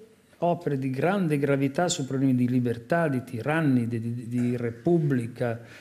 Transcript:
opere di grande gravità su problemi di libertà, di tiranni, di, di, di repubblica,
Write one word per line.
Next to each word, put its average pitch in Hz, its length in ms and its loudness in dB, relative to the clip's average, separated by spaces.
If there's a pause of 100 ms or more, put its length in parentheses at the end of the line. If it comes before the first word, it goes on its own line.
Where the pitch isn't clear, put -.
(380)
opere 170 420 0
di 135 100 -2
grande 160 480 0
gravità 139 520 2
su 139 180 -4
problemi 135 280 2
di 123 120 2
libertà, 123 600 0
di 131 160 -2
tiranni, 131 600 0
di, 117 140 -4
di, 117 300 -6
di 123 260 0
repubblica, 120 1040 0 (220)